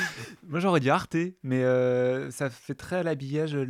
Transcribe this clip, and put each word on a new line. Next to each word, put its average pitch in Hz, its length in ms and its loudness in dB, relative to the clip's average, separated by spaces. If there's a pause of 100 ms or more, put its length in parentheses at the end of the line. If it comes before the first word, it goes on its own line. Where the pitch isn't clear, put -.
(500)
Moi, 156 100 -2
j'aurais 180 200 4
dit 131 100 2
Arte, 170 260 2 (280)
mais, 127 200 0
euh, 127 680 2
ça 139 180 -4
fait - 240 -10
très - 240 -6
à 180 60 -2
l'habillage 151 500 -2
de 143 60 -2 (100)